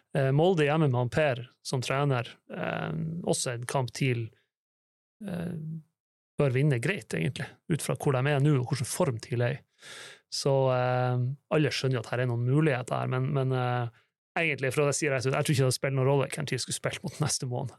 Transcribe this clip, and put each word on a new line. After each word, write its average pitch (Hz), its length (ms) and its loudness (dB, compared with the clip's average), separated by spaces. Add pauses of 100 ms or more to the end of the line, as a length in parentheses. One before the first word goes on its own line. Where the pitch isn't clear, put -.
(140)
Eh, 135 180 2
Molde 156 360 4
hjemme 156 240 4
med 123 80 2
han 123 100 0
Per 135 320 0 (220)
som 131 180 -4
trener, 135 460 0 (240)
eh, - 400 -4 (320)
også 135 300 -2
en 120 120 -8
kamp 123 280 -2
til, 117 340 -2 (920)
eh, 175 340 -8 (840)
bør 139 140 2
vinne 135 260 2
greit, 185 340 -4
egentlig, - 340 -4 (240)
ut 147 100 0
fra - 140 -4
hvor 147 180 0
de 127 160 0
er 143 100 2
nå, 143 200 4
og 120 100 -2
hvordan 139 160 -2
form 143 340 -2
til 120 220 -4
er 123 160 0
i. - 20 -20 (680)
Så, - 220 0 (240)
eh, 127 420 2 (340)
alle 151 200 4
skjønner 131 260 0
jo - 20 -2
at 113 120 -8
her 120 100 0
er 127 60 0
noen 120 180 -2
muligheter 135 540 2
her, 127 80 -2
men, 127 260 -2
men, 131 180 0
eh, 123 360 0 (500)
egentlig, 139 360 0
for 151 120 4
å 143 80 4
si 156 160 0
rett 131 160 0
ut, 135 80 2
jeg 147 100 2
tror 151 120 2
ikke 131 100 4
det 127 80 4
spiller 139 240 -2
noen 131 100 4
rolle 139 220 4
hvem - 160 -6
til 127 140 -2
skulle - 180 -6
spille - 260 -6
mot - 160 -8
neste - 300 -2
måned. 123 300 -6